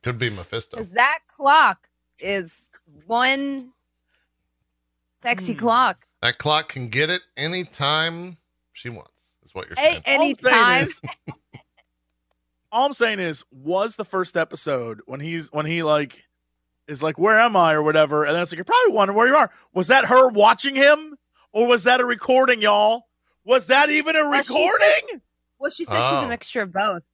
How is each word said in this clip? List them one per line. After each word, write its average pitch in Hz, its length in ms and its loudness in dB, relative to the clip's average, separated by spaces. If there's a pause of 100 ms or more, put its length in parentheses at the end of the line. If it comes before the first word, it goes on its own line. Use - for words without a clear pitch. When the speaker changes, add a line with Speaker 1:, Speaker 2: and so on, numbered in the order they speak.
Speaker 1:
Could 123 160 -8
be 117 120 -4
Mephisto. 104 480 -12
Speaker 2:
'Cause 208 120 -12
that 262 280 -2 (100)
clock 277 600 0 (300)
is 185 520 -8 (360)
one 262 640 -2 (1500)
sexy 233 300 -4
Speaker 3:
Hmm. 190 60 -8
Speaker 2:
clock. 226 480 0 (160)
Speaker 1:
That 120 160 -2
clock 151 320 0
can 123 180 -12
get 143 220 -2
it 180 100 -4 (160)
anytime 165 1000 -6 (340)
she - 160 -16
wants, 113 240 -18 (320)
is - 100 -20
what 95 140 -12
you're - 100 -14
Speaker 2:
A- 269 40 -4 (100)
Speaker 1:
saying. - 140 -8
Speaker 2:
anytime. 277 480 0
Speaker 3:
All 247 320 4
I'm - 20 -10
saying - 400 -18
is, - 60 -16
<laughs> - 1400 -20
all 247 140 0
I'm 285 80 -2
saying 220 260 -2
is, 165 300 -8
was 180 460 -4
the 214 100 -8
first 185 300 -6
episode 131 680 -6
when 135 160 -14
he's, 165 320 -10
when 151 140 -4
he, 165 160 -4
like, 151 420 -2 (640)
is 143 140 -10
like, 156 160 -4
"Where 214 200 4
am 226 160 2
I?" 165 200 4
or 151 80 0
whatever, 151 420 2
and 147 100 -2
then 170 80 -2
it's 170 100 -8
like, 170 40 -12
"You're 170 80 -12
probably 480 300 2
wondering 202 240 0
where 233 100 4
you 277 80 4
are." 269 140 4 (240)
Was 180 140 -2
that 262 180 4
her 254 220 6
watching 226 480 2
him? 294 420 2 (340)
Or 226 140 0
was 240 180 4
that 254 160 4
a 247 60 2
recording, 247 560 2
y'all? 208 460 2 (360)
Was 226 220 0
that 285 240 4
even 302 260 -2
a 302 120 0
Speaker 2:
Well, 285 140 0
she - 20 -4
said 254 100 -10
Speaker 3:
recording? 494 680 2 (380)
Speaker 2:
Well, 277 120 -6
she - 140 -10
says 107 200 -6
she's 135 80 0 (100)
a - 20 -4
Speaker 1:
Oh. - 40 -8
Speaker 2:
mixture 233 340 -8
of 180 100 -10
both. 190 300 -4 (120)